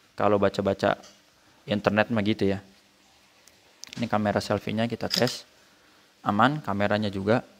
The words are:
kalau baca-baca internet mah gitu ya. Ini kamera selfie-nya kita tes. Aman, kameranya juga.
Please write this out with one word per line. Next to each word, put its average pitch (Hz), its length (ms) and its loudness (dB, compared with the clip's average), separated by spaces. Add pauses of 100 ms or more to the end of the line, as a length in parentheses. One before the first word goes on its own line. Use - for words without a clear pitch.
(180)
kalau 101 240 2
baca-baca 98 560 0 (640)
internet 104 480 0
mah 113 160 0
gitu 104 240 0
ya. 95 80 -4 (1400)
Ini 117 160 -4
kamera 107 320 2
selfie-nya 110 480 -2
kita - 160 -8
tes. - 400 -2 (800)
Aman, 117 400 2
kameranya 101 480 0
juga. 101 320 0 (140)